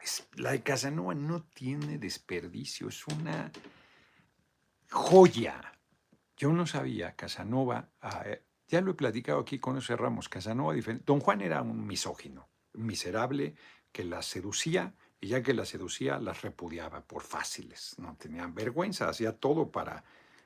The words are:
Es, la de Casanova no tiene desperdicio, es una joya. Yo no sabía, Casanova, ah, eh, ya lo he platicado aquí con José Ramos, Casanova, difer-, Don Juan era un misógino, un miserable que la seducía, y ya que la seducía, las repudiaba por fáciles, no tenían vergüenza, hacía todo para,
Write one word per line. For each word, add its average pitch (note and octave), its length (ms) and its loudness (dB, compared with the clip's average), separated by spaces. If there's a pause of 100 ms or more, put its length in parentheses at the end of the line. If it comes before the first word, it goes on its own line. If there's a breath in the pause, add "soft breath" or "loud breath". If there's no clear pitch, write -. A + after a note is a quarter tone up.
Es, - 340 -6
la B2 160 -2
de B2 120 0
Casanova D#3 500 0
no D#3 300 -2
tiene C#3+ 560 -6
desperdicio, F2+ 920 -6
es - 180 -12
una D#3 440 -4 (1400 loud breath)
joya. A2+ 720 10 (720)
Yo C#3+ 160 2
no E3+ 140 4
sabía, B2+ 500 -4
Casanova, B2 760 -2 (100)
ah, G#2+ 240 -8
eh, G#2 160 -8 (260)
ya E3+ 140 4
lo F#3+ 80 2
he E3+ 60 -2
platicado B2+ 440 0
aquí C3 200 -4
con C3 160 -2
José B2+ 200 -2
Ramos, A#2+ 320 -2
Casanova, A#2+ 460 -2
difer-, A#2+ 320 -2
Don C#3+ 140 6
Juan G3+ 220 4
era D3+ 200 0
un A2+ 240 -4
misógino, - 640 -8 (240)
un A2+ 140 -4
miserable B2 640 -2 (380 loud breath)
que - 120 -6
la F2 200 -4
seducía, C3+ 720 -2 (240 soft breath)
y - 80 -8
ya A#2+ 160 0
que C3 100 2
la A2 120 0
seducía, C3 520 -4
las G2 240 -6
repudiaba D#2+ 600 -10
por - 200 -10
fáciles, - 800 -10
no E2+ 160 -12
tenían E2+ 400 -10
vergüenza, B2 520 -2
hacía A2 300 -2
todo D3+ 340 2
para, - 320 -6 (420 loud breath)